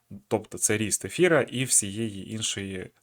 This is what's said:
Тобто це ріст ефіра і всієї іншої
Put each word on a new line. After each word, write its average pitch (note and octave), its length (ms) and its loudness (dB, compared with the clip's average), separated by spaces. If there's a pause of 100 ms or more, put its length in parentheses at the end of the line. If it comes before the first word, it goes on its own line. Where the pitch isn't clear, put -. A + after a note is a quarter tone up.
(280)
Тобто G#2+ 300 -2
це - 180 2
ріст G#2+ 280 -2
ефіра D#3+ 380 4
і A#2+ 220 -4
всієї G#2 680 -2
іншої G2 580 -6 (120)